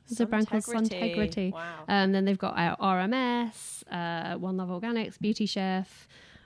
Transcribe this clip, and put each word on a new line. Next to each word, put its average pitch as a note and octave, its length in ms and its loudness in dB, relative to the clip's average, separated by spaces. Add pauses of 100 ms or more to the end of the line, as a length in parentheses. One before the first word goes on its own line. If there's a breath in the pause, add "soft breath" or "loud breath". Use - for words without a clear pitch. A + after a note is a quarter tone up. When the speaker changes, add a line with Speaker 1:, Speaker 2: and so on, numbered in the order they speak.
Speaker 1:
There's A3+ 120 -2
a A#3 80 2
brand G#3+ 200 2
called G#3+ 160 0
Speaker 2:
Suntegrity. G3+ 520 0
Speaker 1:
Suntegrity. G3 380 0
Speaker 2:
Wow. E3 340 -10
Speaker 1:
Um, G3 240 4
then G3 140 4
they've G3 120 4
got, - 180 -2
uh, E3+ 240 2
R F#3+ 200 2
M G3+ 160 0
S, A#3+ 720 -2
uh, E3+ 460 -4
One F#3 220 -2
Love F3+ 120 -2
Organics, G#3+ 500 -4
Beauty G#3+ 280 2
Chef, F#3+ 600 -2 (380 loud breath)